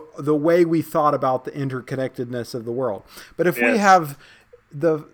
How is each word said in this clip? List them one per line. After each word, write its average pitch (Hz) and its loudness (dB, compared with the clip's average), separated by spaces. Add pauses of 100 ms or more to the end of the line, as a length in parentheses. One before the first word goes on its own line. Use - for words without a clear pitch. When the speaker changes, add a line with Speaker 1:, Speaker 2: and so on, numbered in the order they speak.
(200)
Speaker 1:
the 151 0
way 170 4
we 165 2
thought 151 0
about 131 -2
the 143 -10
interconnectedness 127 -6
of 113 -8
the 117 -6
world. 117 -4 (340)
But 175 0
if 165 0
we 120 -2
Speaker 2:
Yes. 233 2
Speaker 1:
have 185 4 (540)
the, 156 -2